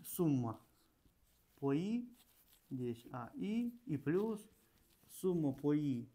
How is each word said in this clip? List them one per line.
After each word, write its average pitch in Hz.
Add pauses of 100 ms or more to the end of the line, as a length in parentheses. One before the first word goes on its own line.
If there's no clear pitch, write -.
сумма 131 (1000)
по 139
и, 220 (640)
здесь 120
а 123
и, 233 (180)
и 151
плюс 208 (680)
сумма 170
по 147
и 135